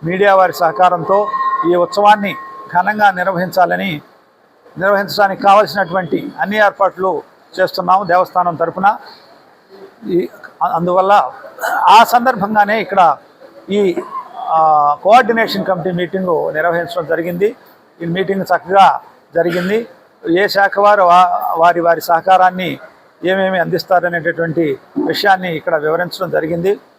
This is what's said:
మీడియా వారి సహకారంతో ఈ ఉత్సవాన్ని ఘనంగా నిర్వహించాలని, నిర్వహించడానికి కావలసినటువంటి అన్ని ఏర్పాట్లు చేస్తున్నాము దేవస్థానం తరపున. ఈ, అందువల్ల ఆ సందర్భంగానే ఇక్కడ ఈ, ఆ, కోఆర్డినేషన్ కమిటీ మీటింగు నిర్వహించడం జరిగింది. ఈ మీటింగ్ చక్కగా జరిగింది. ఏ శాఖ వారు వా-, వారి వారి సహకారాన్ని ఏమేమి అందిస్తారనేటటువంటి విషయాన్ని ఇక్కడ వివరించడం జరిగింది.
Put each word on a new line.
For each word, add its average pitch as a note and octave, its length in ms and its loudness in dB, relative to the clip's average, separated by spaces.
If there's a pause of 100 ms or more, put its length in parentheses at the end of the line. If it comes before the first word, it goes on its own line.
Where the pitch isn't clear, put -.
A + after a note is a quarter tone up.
మీడియా F#3+ 300 2
వారి F#3 180 4
సహకారంతో F3+ 760 0 (420)
ఈ - 20 2
ఉత్సవాన్ని G3+ 600 2 (380)
ఘనంగా G3+ 360 0
నిర్వహించాలని, F3+ 920 -2 (760)
నిర్వహించడానికి G3 640 -2
కావలసినటువంటి F#3+ 1000 0
అన్ని G3 160 -4
ఏర్పాట్లు F#3+ 680 0 (380)
చేస్తున్నాము F#3 440 0
దేవస్థానం F3 500 0
తరపున. F3+ 420 -2 (1080)
ఈ, F#3 220 -2 (340)
అందువల్ల F3+ 680 0 (580)
ఆ A3 140 8
సందర్భంగానే G#3+ 760 0
ఇక్కడ F3 360 2 (540)
ఈ, F#3+ 320 0 (340)
ఆ, - 220 -2 (440)
కోఆర్డినేషన్ A3 600 2
కమిటీ F#3 260 -4
మీటింగు F3 600 -4
నిర్వహించడం E3+ 560 -4
జరిగింది. F3 500 -4 (460)
ఈ E3+ 40 -8
మీటింగ్ F#3+ 360 -4
చక్కగా F3 580 2 (340)
జరిగింది. F3+ 540 -2 (420)
ఏ F#3 180 2
శాఖ G3 300 0
వారు G3+ 240 4
వా-, F3+ 560 2
వారి E3+ 220 4
వారి E3 200 2
సహకారాన్ని F3+ 800 0 (460)
ఏమేమి F#3+ 340 -2
అందిస్తారనేటటువంటి E3 1200 -2 (280)
విషయాన్ని F3+ 500 -2
ఇక్కడ E3 200 -4
వివరించడం E3 540 -4
జరిగింది. E3+ 500 -2 (180)